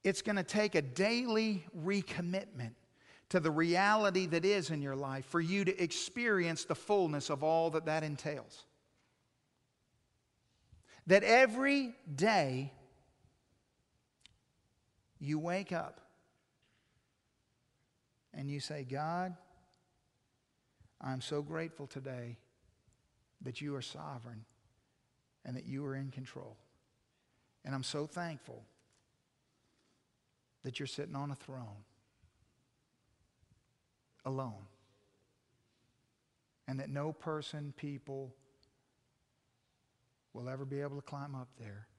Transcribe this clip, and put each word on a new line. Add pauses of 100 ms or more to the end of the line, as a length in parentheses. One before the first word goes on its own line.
it's
gonna
take
a
daily (100)
recommitment (520)
to
the
reality
that
is
in
your
life
for
you
to
experience
the
fullness
of
all
that
that
entails. (2500)
That
every (200)
day (2500)
you
wake
up (2250)
and
you
say,
"God, (1600)
I'm
so
grateful
today (1040)
that
you
are
sovereign (1000)
and
that
you
are
in
control. (1040)
And
I'm
so
thankful (2000)
that
you're
sitting
on
a
throne (2500)
alone, (2000)
and
that
no
person,
people (2000)
will
ever
be
able
to
climb
up (100)
there (120)